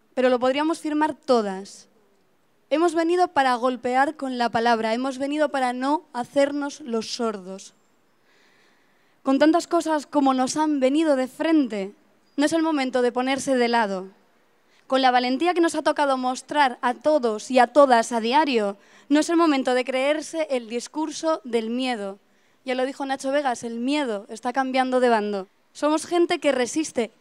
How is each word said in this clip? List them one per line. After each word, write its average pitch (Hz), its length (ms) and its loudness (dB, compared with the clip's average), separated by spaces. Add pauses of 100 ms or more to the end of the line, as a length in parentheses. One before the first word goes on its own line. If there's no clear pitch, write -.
(140)
pero 254 140 2
lo 254 140 4
podríamos 285 400 0
firmar 302 340 -2
todas. 202 720 -2 (800)
Hemos 320 240 2
venido 349 360 2
para 269 260 2
golpear 254 640 0
con 262 200 -6
la 240 120 0
palabra, 226 440 0
hemos 254 260 -4
venido 294 280 -2
para 254 240 -2
no 269 400 -2
hacernos 277 680 -2
los 226 340 -6
sordos. 190 600 -8 (1500)
Con 269 160 2
tantas 320 280 4
cosas 311 380 0
como 277 280 2
nos 262 240 -2
han 302 240 -2
venido 285 340 2
de 254 140 -2
frente, 240 640 0 (420)
no 285 100 2
es 302 60 0
el 330 100 2
momento 269 400 0
de 240 120 0
ponerse 262 420 -2
de 240 140 2
lado. 196 400 -2 (760)
Con 262 160 0
la 254 100 6
valentía 254 420 2
que 330 80 0
nos 330 140 0
ha 302 60 -4
tocado 285 360 0
mostrar 254 640 -2
a 247 120 0
todos 240 580 0
y 254 80 4
a 240 80 6
todas 247 440 6
a 240 80 -2
diario, 233 560 2 (320)
no 294 140 4
es 302 80 -2
el 339 80 2
momento 277 360 2
de 247 120 0
creerse 294 640 -2
el 247 180 -4
discurso 311 800 -4
del 226 240 -4
miedo. 233 500 -6 (480)
Ya 254 60 -4
lo 254 140 -2
dijo 277 180 -8
Nacho 269 260 -6
Vegas, 277 320 -2
el 233 160 -8
miedo 247 480 -4
está 240 240 -8
cambiando 254 480 0
de 247 100 4
bando. 208 380 0 (240)
Somos 302 360 -2
gente 349 320 2
que 285 120 2
resiste 254 680 -2